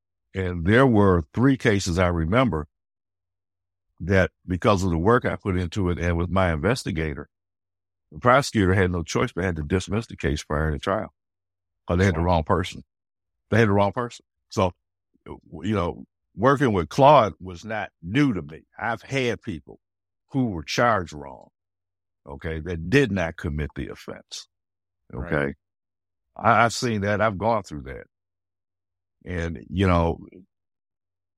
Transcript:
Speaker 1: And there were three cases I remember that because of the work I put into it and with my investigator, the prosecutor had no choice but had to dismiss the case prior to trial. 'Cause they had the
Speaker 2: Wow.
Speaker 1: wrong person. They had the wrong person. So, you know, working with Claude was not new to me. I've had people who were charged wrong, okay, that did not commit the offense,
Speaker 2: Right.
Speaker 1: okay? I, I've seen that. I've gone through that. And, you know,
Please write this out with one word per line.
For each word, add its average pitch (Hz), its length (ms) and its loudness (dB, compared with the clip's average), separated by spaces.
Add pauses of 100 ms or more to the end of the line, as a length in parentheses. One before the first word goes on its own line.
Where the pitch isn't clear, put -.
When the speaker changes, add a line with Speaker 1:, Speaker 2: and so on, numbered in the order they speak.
(340)
Speaker 1:
And 90 300 -4
there 113 220 6
were 101 460 6
three 131 240 2
cases 98 420 0
I 92 100 4
remember 85 580 0 (1300)
that 90 300 2 (160)
because 92 360 2
of 98 80 0
the 82 80 0
work 110 260 2
I 90 120 -2
put 95 200 -4
into 90 340 -2
it 87 80 -4
and 85 180 -2
with 85 140 -2
my 92 220 2
investigator, 78 760 -4 (840)
the 78 80 -18
prosecutor 117 560 4
had 92 160 2
no 87 120 -4
choice - 300 -2
but 87 120 -4
had 92 120 -2
to 80 60 -4
dismiss 92 440 -4
the - 100 -14
case 73 260 -2
prior 78 300 -2
to 69 60 -6
trial. 98 360 -4 (720)
'Cause 87 120 0
they 92 60 4
had 98 100 4
the 80 60 -2
Speaker 2:
Wow. 85 60 0
Speaker 1:
wrong 85 180 2
person. - 380 -2 (680)
They 104 80 4
had 113 100 4
the 98 40 0
wrong 101 200 2
person. - 320 -10 (240)
So, 95 240 0 (540)
you 82 480 -8
know, 85 300 -4 (300)
working 131 380 2
with 87 160 0
Claude 131 500 6
was 90 260 -14
not 107 260 -8 (120)
new 123 300 0
to 92 100 -4
me. 73 200 -16 (160)
I've 113 240 -6
had 123 400 -4
people 73 360 -12 (520)
who 131 160 -2
were 87 160 -6
charged 107 500 0
wrong, 69 380 -18 (760)
okay, 80 340 -10
that 82 280 -8
did 127 240 4
not 85 240 -2
commit 76 400 -6
the 62 120 -8
offense, - 600 -16 (640)
Speaker 2:
Right. 65 200 -8
Speaker 1:
okay? 71 220 -2 (800)
I, 110 300 4
I've 113 80 2
seen 113 300 -2
that. 101 180 0
I've 107 180 0
gone 107 240 0
through 73 200 -14
that. 62 240 -14 (1200)
And, 85 440 -8
you 95 180 2
know, 85 400 2 (1120)